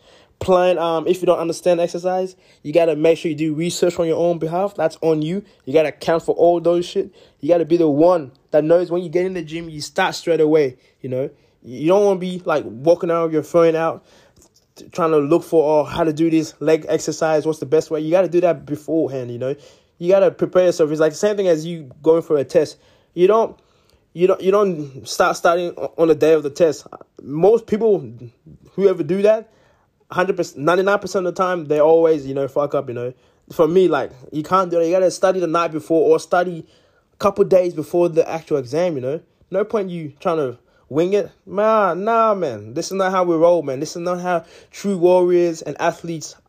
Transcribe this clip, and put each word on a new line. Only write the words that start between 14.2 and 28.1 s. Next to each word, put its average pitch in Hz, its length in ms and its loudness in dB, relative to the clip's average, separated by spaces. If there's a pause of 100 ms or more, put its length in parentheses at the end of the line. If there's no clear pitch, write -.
t-, - 140 -20
trying 165 240 -2
to 151 60 4
look 156 260 2
for, 165 180 2
oh, 151 220 2
how 160 180 -4
to 156 100 0
do 160 160 0
this 160 300 0
leg 156 300 0
exercise, 156 580 -2
what's 156 140 -4
the 143 60 -8
best 156 260 0
way. 156 80 -4
You 156 100 -4
gotta 180 180 2
do 170 120 0
that 156 260 0
beforehand, 139 640 -4
you 120 80 -10
know? 131 160 -6 (440)
You 175 100 -8
gotta 190 240 4
prepare 180 320 0
yourself. 170 260 2
It's, 156 100 -2
like, 156 120 2
the 147 60 -14
same 208 180 -2
thing 196 100 -2
as 156 180 0
you 160 240 -12 (140)
going 160 200 2
for 156 140 -2
a 135 60 0
test. - 360 -2 (360)
You 180 140 4
don't, 220 280 2 (560)
you 175 140 0
don't, 185 140 2
you 185 100 -2
don't 151 560 -2
start 175 300 0
studying 175 400 0
o-, - 220 -10
on 165 100 4
the 156 80 6
day 151 160 4
of 156 100 4
the 143 80 -4
test. 151 380 0 (340)
Most 180 460 2
people 196 440 0 (600)